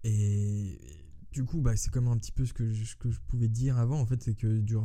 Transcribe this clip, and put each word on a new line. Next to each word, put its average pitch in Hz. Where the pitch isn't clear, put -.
Et, 104
et -
du 135
coup, 160
bah, 120
c'est -
comme 123
un 120
petit -
peu 127
ce 117
que 117
je, 110
ce -
que 120
je -
pouvais 120
dire 123
avant, 131
en 120
fait, 120
c'est 110
que 110
du 107